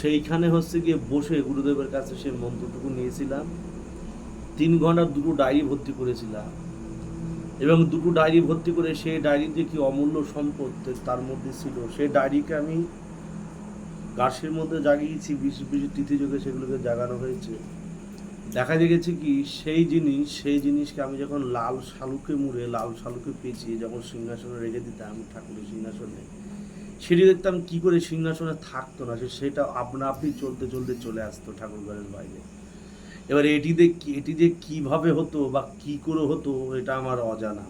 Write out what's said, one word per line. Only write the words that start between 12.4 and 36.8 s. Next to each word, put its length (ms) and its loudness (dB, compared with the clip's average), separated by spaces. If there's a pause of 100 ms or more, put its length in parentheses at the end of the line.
আমি 140 -2 (1400)
গাছের 360 0
মধ্যে 300 -2
জাগিয়েছি, 520 2
বিশেষ 360 -2
বিশেষ 260 0
তিথিযোগে 420 0
সেগুলোকে 400 -4
জাগানো 400 -2
হয়েছে। 360 -6 (1000)
দেখা 200 2
গেছে 360 6
কি, 320 2 (200)
সেই 200 4
জিনিস, 580 2
সেই 180 4
জিনিসকে 420 0
আমি 160 -4
যখন 220 -4 (160)
লাল 220 -2 (120)
শালুকে 440 -6
মুড়ে, 320 0
লাল 240 -2 (120)
শালুকে 280 -8 (120)
পেঁচিয়ে 360 -6
যখন 220 -6 (120)
সিংহাসনে 480 -8
রেখে 200 -4
দিতাম, 340 -12 (200)
ঠাকুরের 360 -12
সিংহাসনে, 520 -10 (800)
সেটি 240 6
দেখতাম 360 6
কি 200 -4
করে 200 6
সিংহাসনে 540 -2 (180)
থাকতো 320 -10
না, 120 -4
সে-, 120 -6
সেটা 340 -2 (120)
আপনা 320 -4
আপনি 340 -2
চলতে 280 -4
চলতে 260 -2 (100)
চলে 180 -4
আসতো 380 -10
ঠাকুর 260 -10
ঘরের 260 -8
বাইরে। 280 -12 (880)
এবার 180 6
এটি 280 4
যে 140 10
কি-, 260 0
এটি 200 -4
যে 260 6
কিভাবে 520 0
হতো 320 0
বা 260 0 (100)
কি 260 -6
করে 200 0
হতো, 480 -2
এটা 220 -2